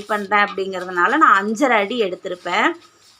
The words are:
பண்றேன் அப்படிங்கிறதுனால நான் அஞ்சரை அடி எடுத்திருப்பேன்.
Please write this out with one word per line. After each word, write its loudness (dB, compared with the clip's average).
பண்றேன் 0
அப்படிங்கிறதுனால -2
நான் 6
அஞ்சரை 2
அடி -4
எடுத்திருப்பேன். -4